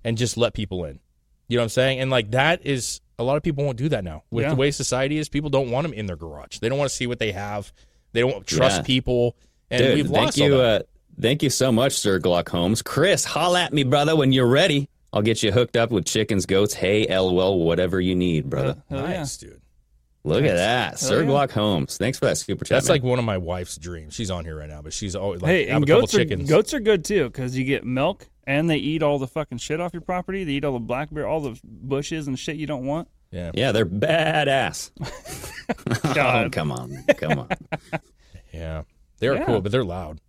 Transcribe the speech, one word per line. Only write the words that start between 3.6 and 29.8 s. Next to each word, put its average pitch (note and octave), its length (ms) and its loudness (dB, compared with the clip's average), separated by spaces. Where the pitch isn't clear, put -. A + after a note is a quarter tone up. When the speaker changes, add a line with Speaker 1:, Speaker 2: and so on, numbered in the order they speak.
Speaker 1:
won't B2+ 120 -4
do C#3+ 120 -2
that A2+ 160 0
now. D#2 260 -10
With A#2 120 0
Speaker 2:
Yeah. D3+ 80 2
Speaker 1:
the D3 40 4
way C#3 160 4
society C3+ 460 -2
is, D3+ 120 -4
people D3 200 -2
don't C3+ 220 2
want C#3 140 0
'em C#3+ 80 -6
in G#2+ 120 -6
their F2+ 100 -4
garage. D2+ 440 -14
They A2+ 100 0
don't C3+ 80 0
wanna C#3+ 120 0
see - 180 -4
what A#2+ 120 -4
they G#2+ 140 0
have. G2+ 400 -8
They A#2 80 4
don't A#2 260 0
trust G2+ 300 4
Speaker 3:
Yeah. D#2 60 -2
Speaker 1:
people. B2 520 0
And B2 140 2
Speaker 3:
Dude, C3+ 120 4
Speaker 1:
we've D3 100 2
Speaker 3:
thank - 220 2
Speaker 1:
lost C#3+ 120 0
all C#3+ 80 6
Speaker 3:
you, C#3 100 6
Speaker 1:
that. A#2 240 4
Speaker 3:
uh, - 40 -10
thank C3+ 240 2
you C#3+ 60 2
so C3 240 2
much, C3 200 4
Sir G2 240 2
Glock F2 300 2
Holmes. F2+ 340 0
Chris, E3+ 440 2
holla F3 380 2
at - 100 -4
me, C#3+ 100 2
brother, D3 320 2
when C3+ 160 4
you're C3 160 4
ready. C#3 400 4
I'll G#2 100 2
get A2 220 2
you G#2 80 2
hooked A#2+ 240 2
up A#2 160 2
with F#2 140 2
chickens, G#2 400 0
goats, G2 300 2
hay, G#2 340 2
L, F#2 260 2
well, F#2 240 4
whatever E2+ 400 2
you F2+ 160 2
need, D#2+ 340 0
brother. C#2 400 -4
Speaker 2:
Uh, C#3 60 -6
hell C3+ 140 -4
yeah. F#3 80 -4
Speaker 1:
Nice, C#3+ 180 -8
dude. - 240 -20
Speaker 3:
Look D#2 200 0
at B2+ 80 2
Speaker 1:
Nice. F2 40 2
Speaker 3:
that. G#2+ 360 2
Speaker 2:
Hell - 60 -14
Speaker 3:
Sir B2+ 260 0
Speaker 2:
yeah. C#3+ 60 0
Speaker 3:
Glock C#3 220 2
Holmes. G2+ 460 0
Thanks B2 200 -2
for - 80 -2
that E2 120 2
super - 280 -6
chat, A#2 120 2
Speaker 1:
That's C3+ 100 0
Speaker 3:
man. F3 80 4
Speaker 1:
like C3 80 -2
one B2 160 0
of A#2 60 -2
my G2+ 120 -2
wife's F2+ 400 -6
dreams. D#2 380 -12
She's G2 160 -6
on F2 140 -6
here D#2 120 -10
right D2+ 120 -12
now, D2+ 120 -16
but - 120 -12
she's F#2+ 220 -6
always F#2+ 260 -4
like, A#2+ 100 0
Speaker 2:
Hey, F3+ 160 4
Speaker 1:
"Have - 80 -2
Speaker 2:
and D3+ 80 2
Speaker 1:
a C3+ 40 2
couple G3 160 8
Speaker 2:
goats A3 120 -2
are, - 40 6
Speaker 1:
chickens." C#3+ 300 -2
Speaker 2:
goats F3+ 240 4
are C#4+ 60 -2
good, G3+ 260 2
too, E3 260 0
'cause B2+ 260 -6
you C3 80 -2
get C3+ 200 -2
milk, C3+ 420 -4
and D3+ 220 0
they D3+ 80 2
eat D3+ 260 -2
all D3 160 2
the C3 80 -4
fucking C#3+ 300 -8
shit D#3 240 -6